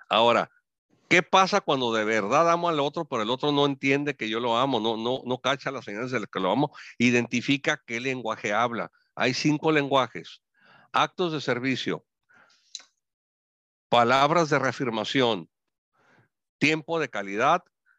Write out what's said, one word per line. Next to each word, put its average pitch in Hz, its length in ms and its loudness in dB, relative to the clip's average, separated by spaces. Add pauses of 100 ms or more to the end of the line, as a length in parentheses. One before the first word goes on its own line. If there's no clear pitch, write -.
Ahora, 110 420 4 (580)
¿qué 175 140 4
pasa 190 380 4
cuando 131 320 0
de 110 120 0
verdad 110 460 2
amo 170 180 0
al 156 120 0
otro, 147 240 -4
pero 123 180 -4
el 107 80 -2
otro 139 220 0
no 143 140 4
entiende 139 500 -2
que 110 120 -8
yo 110 120 -4
lo 120 160 0
amo, 131 240 0
no, 110 160 -2
no, 120 280 -4
no 127 160 -4
cacha 139 300 -4
las 127 140 -12
señales 113 260 -8
de 110 160 -4
que 98 140 -8
lo 92 100 0
amo? 135 240 0 (240)
Identifica 123 880 0
qué 117 140 -8
lenguaje 120 520 -6
habla. 110 380 -2 (240)
Hay 123 200 0
cinco 151 380 0
lenguajes. 135 720 -2 (500)
Actos 160 400 0
de 151 80 -4
servicio, 120 640 -4 (1800)
palabras 135 640 4
de 147 80 2
reafirmación, 117 920 0 (1080)
tiempo 156 400 0
de 147 120 -4
calidad, 110 540 -2 (340)